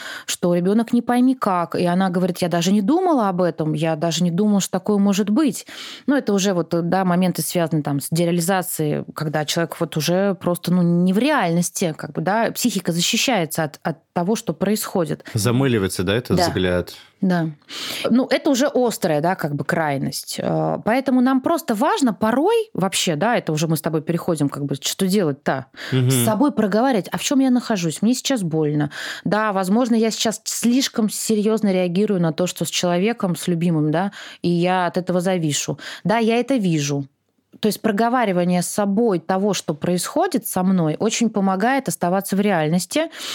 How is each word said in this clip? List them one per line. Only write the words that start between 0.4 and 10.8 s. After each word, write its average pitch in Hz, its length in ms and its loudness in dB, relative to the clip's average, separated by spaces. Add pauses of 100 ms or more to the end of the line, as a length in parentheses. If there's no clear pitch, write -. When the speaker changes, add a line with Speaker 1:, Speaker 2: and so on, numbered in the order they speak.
Speaker 1:
ребенок 208 380 2
не 240 80 4
пойми 247 340 2
как. 180 400 0
И 180 100 2
она 185 240 2
говорит: 180 320 0
«Я 180 60 0
даже 170 240 0
не 208 100 4
думала 294 480 2
об 180 120 0
этом, 160 320 0
я 160 240 0
даже 165 260 0
не 175 80 2
думала, 202 300 2
что - 100 -4
такое 196 260 0
может 196 320 2
быть». 226 380 0 (400)
Ну, 285 80 2
это 254 180 0
уже 196 200 2
вот, 170 160 -2 (200)
да, 185 160 2
моменты, 175 360 2
связанные 160 420 0
там 143 160 -2
с - 100 -6
дереализацией, 170 920 0 (100)
когда 151 320 -4
человек 165 360 -2
вот 165 160 -4
уже 180 380 0
просто, 175 380 -6
ну, 180 80 2